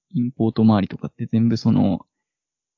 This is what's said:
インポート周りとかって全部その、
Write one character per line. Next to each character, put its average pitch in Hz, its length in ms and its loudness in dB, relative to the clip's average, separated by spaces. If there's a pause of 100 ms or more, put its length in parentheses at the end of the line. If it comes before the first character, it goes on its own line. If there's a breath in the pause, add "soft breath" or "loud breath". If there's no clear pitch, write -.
(120)
イ 175 100 -2
ン 120 100 -4
ポ 113 160 -2
ー 110 40 0
ト 113 120 0
周 110 180 4
り 95 60 -2
と - 100 -12
か - 100 -10
っ - 60 -14
て 120 120 -10
全 113 240 0
部 113 80 0
そ 113 140 0
の、 98 340 0 (720)